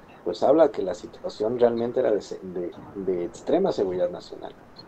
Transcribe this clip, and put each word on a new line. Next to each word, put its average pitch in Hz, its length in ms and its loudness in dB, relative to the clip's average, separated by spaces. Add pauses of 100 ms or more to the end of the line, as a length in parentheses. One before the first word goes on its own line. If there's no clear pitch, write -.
(240)
pues 90 200 -4
habla 147 280 8
que - 120 -4
la 92 100 -2
situación - 640 -4
realmente 120 400 2
era 123 120 4
de 98 100 2
se-, - 200 -12
de, 90 360 -8 (160)
de 92 320 -2
extrema 160 460 0
seguridad 175 380 0
nacional. - 460 -12 (320)